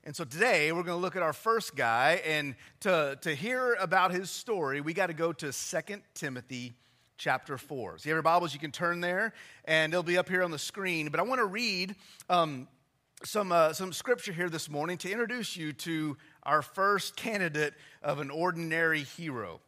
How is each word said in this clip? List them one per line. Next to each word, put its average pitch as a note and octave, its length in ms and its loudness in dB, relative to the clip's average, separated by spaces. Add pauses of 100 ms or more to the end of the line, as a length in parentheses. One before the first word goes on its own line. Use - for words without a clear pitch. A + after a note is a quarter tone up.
And D3+ 120 -12
so F3 80 -6
today, D#3+ 480 4
we're F3 120 0
gonna F3 140 -2
look F3+ 180 -2
at F#3 80 0
our D#3 100 2
first A3+ 420 0
guy, C3 520 4
and D3 280 -2 (260)
to, D3+ 400 2
to D#3+ 120 0
hear A#3+ 460 0
about F#3 320 4
his F3+ 180 -2
story, D3 520 -2
we D#3 120 -4
gotta F3 200 2
go E3 200 0
to C#3+ 180 -6
Second F#3+ 520 -6 (100)
Timothy B2 640 -8 (440)
chapter - 380 -2
four. G#2 400 -8
So - 100 -10
you D3+ 40 0
have D#3+ 60 2
your D#3+ 40 0
Bibles, E3 320 4
you C#3+ 60 -10
can D3+ 120 -8
turn F3 300 -2
there, F#3 320 0 (320)
and D#3+ 260 4
it'll F3 120 2
be F3 160 4
up E3+ 100 0
here F#3 140 4
on F3 80 0
the D3 80 -6
screen. E3+ 500 -4
But D#3+ 100 0
I F3 40 4
wanna A#3+ 240 2
read, G3 480 -2 (340)
um, D#3 380 2 (560)
some, G3 280 -2
uh, D#3+ 220 6
some F#3 180 -6
scripture B3 400 -2
here F3 200 -2
this D#3+ 180 -6
morning D#3 300 -2
to F3+ 120 -6
introduce A3+ 460 -4
you D#3 160 -6
to D#3 420 -4 (280)
our D3 180 4
first G3 540 0
candidate E3 580 -2 (300)
of D3 160 -2
an C#3 100 -6
ordinary E3 720 0
hero. B2+ 680 -8